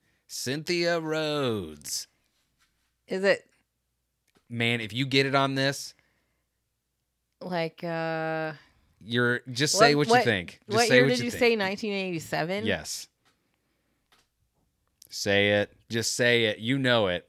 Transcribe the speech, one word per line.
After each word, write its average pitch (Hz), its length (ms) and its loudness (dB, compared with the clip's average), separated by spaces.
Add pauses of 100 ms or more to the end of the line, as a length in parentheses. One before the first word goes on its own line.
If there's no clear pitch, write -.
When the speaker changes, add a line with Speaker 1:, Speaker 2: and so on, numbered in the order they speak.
(260)
Speaker 1:
Cynthia 170 760 -4
Rhodes. 143 1080 -4 (1000)
Speaker 2:
Is 190 180 -4
it? 185 220 2 (1040)
Speaker 1:
Man, 117 320 -2
if 104 100 -8
you 127 140 -2
get 135 200 2
it 135 80 0
on 135 200 2
this, 135 400 -4 (1500)
Speaker 2:
Like, 175 420 -4
uh, 160 680 -4 (480)
Speaker 1:
you're, 120 400 0 (100)
just 139 280 0
say 147 160 8
what 147 140 2
you 226 40 4
Speaker 2:
what, 247 120 6
Speaker 1:
think. 98 420 -2
Just 208 100 -4
Speaker 2:
what 233 120 4
Speaker 1:
say 262 80 4
Speaker 2:
year - 80 8
Speaker 1:
what - 60 4
Speaker 2:
did 247 100 0
Speaker 1:
you 240 60 -4
Speaker 2:
you 240 40 -4
Speaker 1:
think. 214 100 -8
Speaker 2:
say? 233 160 4
Nineteen 202 380 -4
eighty-seven? 185 720 -4
Speaker 1:
Yes. 87 420 -6 (2000)
Say 101 500 2
it. 101 120 -4 (160)
Just 113 260 -2
say 120 320 4
it. 104 120 -2
You 120 200 -2
know 123 280 2
it. 87 220 -2